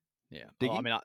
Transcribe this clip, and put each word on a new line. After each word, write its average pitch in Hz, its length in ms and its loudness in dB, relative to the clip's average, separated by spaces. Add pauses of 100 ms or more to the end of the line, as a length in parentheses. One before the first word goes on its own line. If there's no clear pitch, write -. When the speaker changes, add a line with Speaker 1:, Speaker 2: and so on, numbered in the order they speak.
(300)
Speaker 1:
Yeah. 69 140 -14 (180)
Well, 123 100 2
I 110 40 0
Speaker 2:
Diggy? 113 80 0
Speaker 1:
mean, 117 100 2
I, 113 120 2